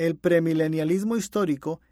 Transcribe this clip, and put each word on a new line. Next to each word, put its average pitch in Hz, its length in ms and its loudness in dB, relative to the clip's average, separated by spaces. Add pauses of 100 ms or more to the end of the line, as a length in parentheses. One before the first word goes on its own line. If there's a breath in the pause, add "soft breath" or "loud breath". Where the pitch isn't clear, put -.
el 165 160 0
premilenialismo 165 1000 0
histórico 165 640 -4 (120)